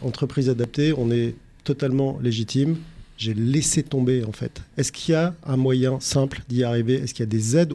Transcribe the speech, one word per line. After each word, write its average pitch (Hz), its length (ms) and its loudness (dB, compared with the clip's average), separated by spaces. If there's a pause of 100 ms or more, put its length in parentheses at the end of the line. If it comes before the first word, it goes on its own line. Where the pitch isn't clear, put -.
entreprise 131 480 0
adaptée. 131 420 0
On 123 180 0
est 117 260 0 (280)
totalement 135 580 0
légitime. 123 540 0 (400)
J'ai 110 160 -4
laissé 139 520 0
tomber, 127 400 0
en 110 80 -6
fait. - 280 -10 (160)
Est-ce - 140 -2
qu'il - 220 -2
y - 20 6
a 165 220 0 (100)
un 135 100 -2
moyen 131 440 2
simple 135 480 -2
d'y 123 160 2
arriver ? 117 300 2
Est-ce 135 200 -4
qu'il - 80 -4
y 113 60 -2
a - 20 -6
des 113 260 2
aides 165 180 4